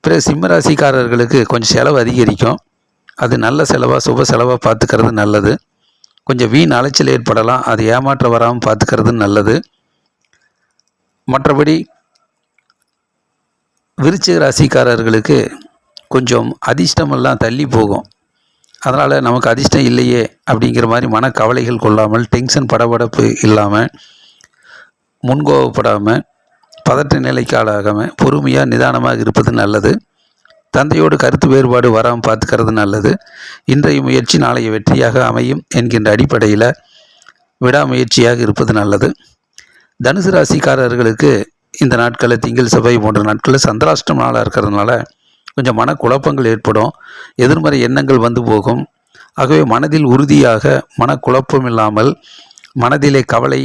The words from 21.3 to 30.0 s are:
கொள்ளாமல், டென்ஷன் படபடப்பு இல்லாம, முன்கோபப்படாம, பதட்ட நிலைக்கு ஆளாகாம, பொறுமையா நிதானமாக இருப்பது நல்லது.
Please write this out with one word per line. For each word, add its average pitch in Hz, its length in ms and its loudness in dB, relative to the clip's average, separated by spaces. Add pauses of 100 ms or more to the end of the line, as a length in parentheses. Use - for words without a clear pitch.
கொள்ளாமல், 110 460 0
டென்ஷன் 127 420 -2
படபடப்பு 117 540 0 (160)
இல்லாம, 107 420 2 (1400)
முன்கோபப்படாம, 131 920 0 (680)
பதட்ட 135 320 0
நிலைக்கு 127 380 -2
ஆளாகாம, 104 440 -2 (180)
பொறுமையா 139 440 0 (100)
நிதானமாக 123 520 0
இருப்பது 113 280 0
நல்லது. 107 380 0 (840)